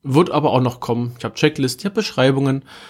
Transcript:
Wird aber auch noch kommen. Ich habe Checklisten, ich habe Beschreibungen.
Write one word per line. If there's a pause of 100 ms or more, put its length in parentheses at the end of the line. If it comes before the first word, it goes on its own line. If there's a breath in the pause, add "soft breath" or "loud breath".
Wird
aber
auch
noch
kommen.
Ich
habe
Checklisten,
ich
habe
Beschreibungen. (240 loud breath)